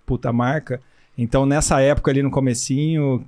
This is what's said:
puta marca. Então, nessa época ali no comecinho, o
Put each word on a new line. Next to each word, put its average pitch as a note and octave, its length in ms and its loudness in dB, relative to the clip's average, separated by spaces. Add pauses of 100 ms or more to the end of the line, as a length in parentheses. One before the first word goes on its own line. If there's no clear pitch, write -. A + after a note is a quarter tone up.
puta B2 260 -2
marca. B2+ 480 -2 (360)
Então, B2+ 300 -2
nessa C#3+ 360 2
época C#3+ 280 2
ali C#3 140 2
no C3+ 80 -2
comecinho, C3+ 840 0
o - 120 -6